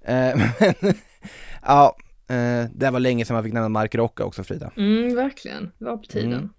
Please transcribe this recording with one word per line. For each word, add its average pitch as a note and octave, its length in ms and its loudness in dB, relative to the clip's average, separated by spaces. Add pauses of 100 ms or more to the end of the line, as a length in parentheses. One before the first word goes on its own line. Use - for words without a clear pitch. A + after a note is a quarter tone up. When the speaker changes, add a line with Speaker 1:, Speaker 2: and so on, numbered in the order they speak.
Speaker 1:
Eh, B2+ 340 0
<laughs> - 0 -
men, F3 580 2 (680)
ja, C#3+ 360 6 (300)
eh, A#2+ 380 0 (100)
det C3+ 160 0
var B2+ 80 0
länge B2 260 0
sedan A#2+ 80 -4
man A2 100 0
fick A2 100 -6
nämna A2+ 160 0
Mark A2 260 -2
Rocca A#2 280 -2
också, - 200 -6
Frida. - 340 -10
Speaker 2:
Mm, A3+ 380 0
verkligen. B3 640 -6
Det A3 80 -16
var A#3 120 -8
på G#3+ 100 -18
tiden. A#2 260 -4
Speaker 1:
Mm. C#3+ 260 -8